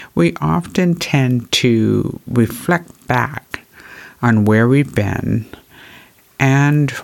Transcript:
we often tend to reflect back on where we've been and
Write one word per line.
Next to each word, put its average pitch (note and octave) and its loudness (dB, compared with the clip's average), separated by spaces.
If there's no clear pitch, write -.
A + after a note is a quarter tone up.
we E3+ 0
often E3+ -2
tend B2+ -2
to G#2+ 0
reflect - -2
back B2+ -6
on A2 2
where A2 4
we've C#3 2
been G#2+ -2
and C#3 2